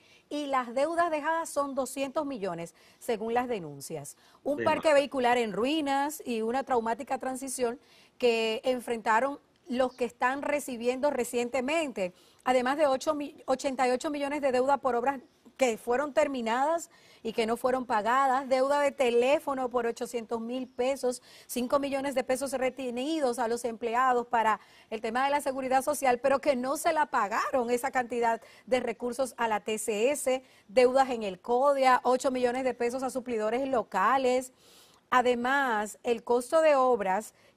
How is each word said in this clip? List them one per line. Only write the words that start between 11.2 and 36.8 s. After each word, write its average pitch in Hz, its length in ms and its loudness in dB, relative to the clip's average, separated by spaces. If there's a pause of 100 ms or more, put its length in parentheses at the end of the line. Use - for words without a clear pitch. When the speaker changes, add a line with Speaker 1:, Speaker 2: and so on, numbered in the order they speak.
Speaker 1:
además 254 320 2
de 302 100 4
ocho 269 280 0
mi-, 294 320 -8
ochenta 262 420 0
y - 20 2
ocho 254 200 -2
millones 285 300 -4
de 269 120 0
deuda 262 260 2
por 254 160 0
obras 247 260 0 (360)
que 240 200 2
fueron 254 380 -2
terminadas 277 720 0 (360)
y 226 80 -4
que 233 120 0
no 226 120 0
fueron 254 280 0
pagadas, 254 640 2
deuda 269 320 2
de 277 120 2
teléfono 262 760 2
por 233 180 -2
ochocientos 233 540 -6
mil 247 280 -6
pesos, 254 520 -2 (280)
cinco 254 320 0
millones 277 340 -4
de 254 80 0
pesos 262 300 -2
retenidos 262 880 -2
a 226 80 0
los 233 160 -4
empleados 240 640 0
para 220 320 2 (300)
el 220 100 -6
tema 226 240 -2
de 277 60 2
la 285 100 2
seguridad 262 420 0
social, 262 380 0
pero 269 200 2
que 285 140 2
no 254 220 -2
se 320 160 0
la 302 140 2
pagaron 247 640 0
esa 247 200 0
cantidad 233 500 0 (260)
de 247 140 2
recursos 240 560 -4
a 233 120 0
la 208 120 0
T 220 180 -4
C 220 320 0
S, 262 340 -2 (240)
deudas 254 420 4
en 226 140 -4
el 185 160 -6
codia, 254 640 4
ocho 254 260 2
millones 254 320 0
de 247 120 0
pesos 240 280 -4
a 262 80 -4
suplidores 240 580 -2
locales. 254 840 2 (580)
Además, 247 920 2
el 233 180 0
costo 247 380 2
de 311 160 6
obras 214 580 2 (220)